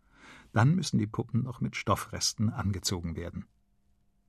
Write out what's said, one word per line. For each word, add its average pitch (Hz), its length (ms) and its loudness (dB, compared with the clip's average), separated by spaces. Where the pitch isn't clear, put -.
Dann 123 220 6
müssen 175 240 2
die 107 80 2
Puppen 117 380 -2
noch 123 160 -8
mit - 160 -2
Stoffresten - 720 0
angezogen 90 640 -2
werden. 85 320 -8